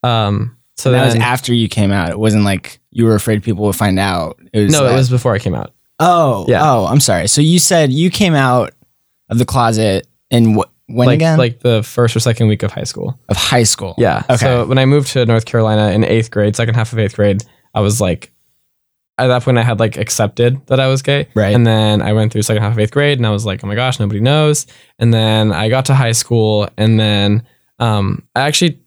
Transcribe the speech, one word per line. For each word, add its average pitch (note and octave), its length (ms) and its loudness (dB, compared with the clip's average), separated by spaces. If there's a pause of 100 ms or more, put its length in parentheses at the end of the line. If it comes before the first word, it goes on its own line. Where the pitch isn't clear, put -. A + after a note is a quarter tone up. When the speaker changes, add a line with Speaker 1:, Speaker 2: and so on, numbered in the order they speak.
Speaker 1:
Um, A2 540 -2 (200)
so - 140 -2
Speaker 2:
And B2 100 4
that - 40 2
was A#2+ 100 2
Speaker 1:
then A2+ 80 0
Speaker 2:
after A#2+ 320 -2
you A2+ 140 0
came G2+ 240 -2
out. F2+ 180 -2
It D2 80 -8
wasn't G#2+ 260 2
like - 360 -6 (100)
you A#2 140 -2
were A2+ 100 4
afraid G#2 280 -2
people G#2 240 -4
would G2 100 -2
find F#2+ 220 0
out. F#2 400 -4 (140)
It G#2+ 120 2
was G2+ 80 2
Speaker 1:
No, D3 120 2
it C3 40 2
Speaker 2:
that A#2+ 80 2
Speaker 1:
was C3 140 2
before B2 240 0
I G2 40 -2
came F#2+ 160 -4
out. G1+ 180 -10 (280)
Speaker 2:
Oh, D#3 480 0
Speaker 1:
Yeah. A2 200 2
Speaker 2:
oh, A2+ 180 0
I'm A2+ 140 2
sorry. F2+ 280 0
So - 120 0
you D#3+ 200 4
said D#3 320 2
you E3 180 0
came F3 240 0
out B2+ 380 0 (560)
of A2+ 100 -2
the A#2 60 2
closet A2 640 0 (240)
in A2+ 240 4
wh-, G2+ 100 0 (260)
when B2 160 0
Speaker 1:
Like, C3 120 2
Speaker 2:
again? D#3+ 200 2
Speaker 1:
like, A#2+ 220 0
the A2+ 240 0
first - 320 0
or A2+ 40 2
second A2+ 280 0
week G#2+ 160 0
of - 80 -4
high - 120 -8
school. - 340 -10 (100)
Speaker 2:
Of G2 80 -2
high - 260 0
school. G2 360 -4
Speaker 1:
Yeah. F2+ 300 0
Speaker 2:
Okay. B2 100 2
Speaker 1:
So B2 280 0
when C3 120 0
I C3 80 2
moved C#3 260 0
to B2+ 140 0
North A2+ 180 2
Carolina G#2+ 480 0
in G#2+ 120 2
eighth A2+ 260 0
grade, G#2 260 0
second A#2 180 -2
half A2+ 180 -2
of A#2 60 -6
eighth G#2+ 160 -2
grade, G2+ 300 0 (300)
I G#2+ 60 -2
was G#2 200 0
like, F2+ 320 -4 (840)
at B2+ 100 0
that B2+ 160 0
point B2 140 2
I A2+ 40 2
had, A2+ 160 0
like, A2 180 -2
accepted A#2 680 -2
that C3 140 0
I C3 80 0
was C3+ 140 -2
gay. C#3 320 -2
Speaker 2:
Right. G#2 200 2
Speaker 1:
And A#2+ 120 4
then G#2+ 360 2
I G#2 120 -2
went A2 180 0
through G#2+ 100 -2
second G#2+ 220 -2
half G#2 80 -2
of A2+ 80 -4
eighth G#2+ 100 0
grade C#3+ 280 0
and A#2 80 0
I A2 40 0
was G#2+ 160 -2
like, F#2+ 160 -6
"Oh - 60 -10
my G2+ 80 -6
gosh, B2 240 -2
nobody G2+ 200 -2
knows." D3 460 0 (320)
And A#2 160 2
then A2 380 2
I G2 160 -2
got C3 180 0
to C#3 80 2
high B2+ 180 2
school G#2+ 640 0
and A2 220 2
then, G#2 440 0 (360)
um, G#2 440 -2 (120)
I B2 60 -2
actually D3 460 -2